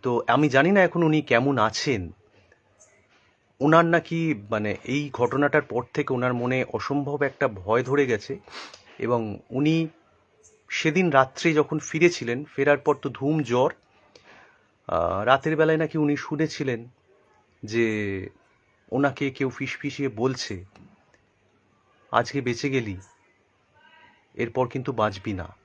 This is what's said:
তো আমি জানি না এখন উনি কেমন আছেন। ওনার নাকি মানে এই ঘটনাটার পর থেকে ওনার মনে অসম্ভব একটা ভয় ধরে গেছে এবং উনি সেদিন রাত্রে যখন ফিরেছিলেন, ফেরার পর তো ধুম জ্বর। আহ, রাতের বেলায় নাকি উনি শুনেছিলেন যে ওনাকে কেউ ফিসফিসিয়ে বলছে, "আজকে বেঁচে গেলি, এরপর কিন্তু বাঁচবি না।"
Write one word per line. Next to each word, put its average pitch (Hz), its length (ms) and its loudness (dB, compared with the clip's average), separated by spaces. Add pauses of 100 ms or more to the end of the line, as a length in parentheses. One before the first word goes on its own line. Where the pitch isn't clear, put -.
তো 120 240 0
আমি 143 220 4
জানি 139 240 4
না 202 100 6
এখন 175 200 2
উনি 156 200 4
কেমন 131 360 2
আছেন। 107 540 0 (1500)
ওনার 160 240 6
নাকি 165 500 0 (160)
মানে 107 340 -2
এই 139 280 -4
ঘটনাটার 139 500 2
পর 123 200 -4 (120)
থেকে 139 180 -2
ওনার 123 220 0
মনে 123 300 -2
অসম্ভব 143 580 -4
একটা 135 260 -2
ভয় 104 340 0
ধরে 135 240 2
গেছে 123 320 -4 (600)
এবং 113 400 -2 (120)
উনি 156 380 0 (840)
সেদিন 165 400 2
রাত্রে 143 440 2
যখন 151 240 2
ফিরেছিলেন, 151 640 0
ফেরার 139 340 2
পর 139 240 0
তো 139 60 -4
ধুম 147 340 -2
জ্বর। 123 300 2 (1120)
আহ, 85 360 -2
রাতের 139 340 2
বেলায় 156 220 2
নাকি 160 200 -4
উনি 147 180 0
শুনেছিলেন 139 720 -6 (720)
যে 107 680 -2 (640)
ওনাকে 139 380 0
কেউ 131 200 -4
ফিসফিসিয়ে 135 580 -6
বলছে, 110 560 -4 (1500)
"আজকে 120 280 0
বেঁচে 123 300 -4
গেলি, 113 260 -4 (1400)
এরপর 120 340 -2
কিন্তু 131 240 -6
বাঁচবি 107 400 -2
না।" 87 320 -10